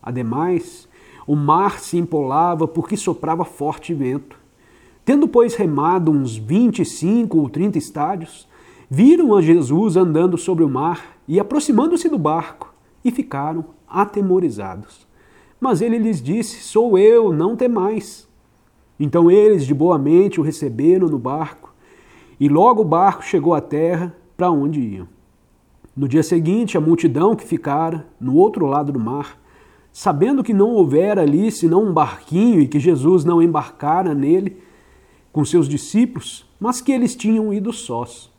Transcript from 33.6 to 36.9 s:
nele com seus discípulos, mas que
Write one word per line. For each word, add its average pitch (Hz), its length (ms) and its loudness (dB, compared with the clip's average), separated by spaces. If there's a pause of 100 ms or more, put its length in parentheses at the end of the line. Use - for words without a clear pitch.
nele 170 420 0 (720)
com 147 120 -2
seus 160 240 0
discípulos, - 800 -4 (120)
mas 247 220 -6
que 277 140 -2